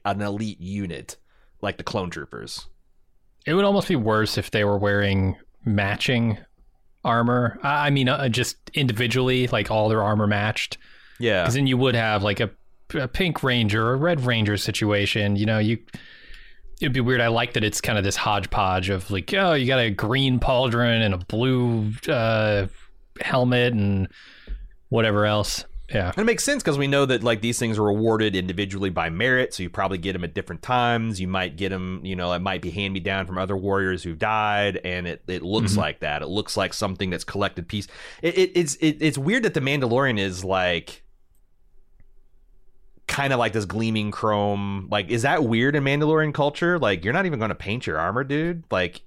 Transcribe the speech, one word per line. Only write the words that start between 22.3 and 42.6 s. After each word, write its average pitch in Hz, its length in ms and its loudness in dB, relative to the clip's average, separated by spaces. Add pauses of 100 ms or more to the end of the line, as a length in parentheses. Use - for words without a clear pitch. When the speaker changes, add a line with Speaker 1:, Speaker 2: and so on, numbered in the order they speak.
Speaker 2:
helmet 123 520 2
and 101 340 2 (840)
whatever 110 360 4
else. 107 400 0 (240)
Yeah. 92 200 0
Speaker 1:
And - 80 -4
it 214 80 2
makes 226 180 0
sense 285 200 0
'cause 147 140 2
we 139 100 0
know 139 180 4
that, 123 180 0
like, 117 180 2
these 117 160 0
things 113 220 0
are 107 80 4
awarded 107 480 2
individually 95 540 -2
by 82 200 -2
merit, 127 440 0
so 95 100 -8
you 87 60 -6
probably 95 280 -2
get 92 180 -4
'em 87 100 -6
at 78 80 -10
different 87 280 -8
times. 117 600 0
You 92 80 -4
might 92 260 -4
get 95 160 -4
'em, 92 320 -6
you 92 120 -8
know, 87 180 -2
it 87 80 -2
might 95 200 -4
be 90 100 -6
hand-me-down 98 540 -4
from 92 120 -8
other 95 180 -2
warriors 95 480 0
who've 82 160 -8
died, 104 640 0
and 90 240 -6
it, 80 200 -8
it 90 160 -6
looks 104 280 0
Speaker 2:
Mm-hmm. 104 80 2
Speaker 1:
like 76 220 -2
that. 73 200 -4
It 73 60 -6
looks 101 300 -4
like 95 160 -2
something 95 360 -4
that's 85 140 -4
collected 98 460 -4
piece. 104 180 -6 (340)
It, 175 160 0
it, 185 180 4
it's, 165 200 2
it, 151 240 2
it's 151 180 2
weird 202 260 0
that 190 100 0
the 151 80 0
Mandalorian 131 580 2
is, 95 240 -2
like, 92 600 0 (2000)